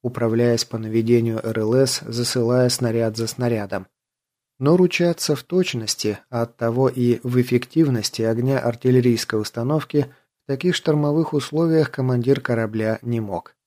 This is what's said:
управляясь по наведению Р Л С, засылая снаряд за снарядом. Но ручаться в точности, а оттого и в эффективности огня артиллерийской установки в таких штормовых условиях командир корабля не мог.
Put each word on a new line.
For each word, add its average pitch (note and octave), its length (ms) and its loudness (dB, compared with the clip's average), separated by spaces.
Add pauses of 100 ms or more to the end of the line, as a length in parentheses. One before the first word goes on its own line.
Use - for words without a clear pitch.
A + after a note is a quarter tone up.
управляясь A#2 640 0
по A2+ 140 -8
наведению A2+ 640 2
Р A2 160 -4
Л A2 160 0
С, C3 320 2
засылая A#2+ 600 0
снаряд A2+ 480 -2
за A2+ 100 -4
снарядом. G#2 580 -4 (760)
Но D3 180 4
ручаться F3 580 2
в B2+ 60 -10
точности, A2+ 800 -2 (100)
а A#2 140 -2
оттого A#2+ 440 0
и B2 360 2
в B2 180 2
эффективности B2 800 0
огня A#2+ 380 0
артиллерийской A#2+ 840 2
установки C#3 720 -2 (300)
в - 80 -10
таких F3 240 0
штормовых D3+ 580 0
условиях D#3 560 0
командир B2+ 520 0
корабля A2 600 -2
не A#2 180 -2
мог. F#2+ 360 -8 (120)